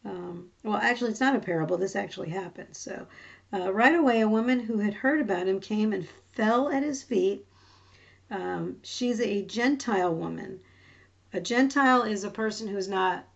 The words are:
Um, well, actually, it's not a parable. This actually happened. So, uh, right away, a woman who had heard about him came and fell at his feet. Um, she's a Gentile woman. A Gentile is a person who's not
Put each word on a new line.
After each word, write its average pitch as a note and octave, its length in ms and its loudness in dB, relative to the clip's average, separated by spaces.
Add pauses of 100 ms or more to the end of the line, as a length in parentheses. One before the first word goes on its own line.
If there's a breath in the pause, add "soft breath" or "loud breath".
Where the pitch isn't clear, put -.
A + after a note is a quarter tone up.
Um, F3 440 -10 (140)
well, G#3+ 140 -2
actually, A#3+ 340 0
it's G#3+ 80 -6
not C4 160 4
a G#3+ 60 2
parable. E3 360 0
This F#3+ 200 -2
actually F#3 320 -6
happened. F3+ 440 -8
So, - 320 -12 (460 loud breath)
uh, F#3+ 220 -2
right B3 220 6
away, B3+ 260 6
a G#3+ 80 4
woman A#3+ 320 2
who A3 160 -2
had G3+ 160 0
heard C#4+ 260 2
about F#3+ 300 0
him F#3+ 100 0
came G#3+ 320 0
and F#3 160 -4 (240)
fell A#3+ 380 2
at C#4 140 0
his D4 200 -4
feet. G3 420 0 (880 soft breath)
Um, F3+ 500 -6
she's A#3+ 380 -4
a G3+ 220 0
Gentile G#3+ 760 0
woman. E3+ 460 -8 (720 soft breath)
A F#3 80 -4
Gentile B3+ 600 4
is G#3+ 200 -2
a G#3 80 -6
person A3 380 -4
who's F#3+ 180 -4
not F#3+ 480 0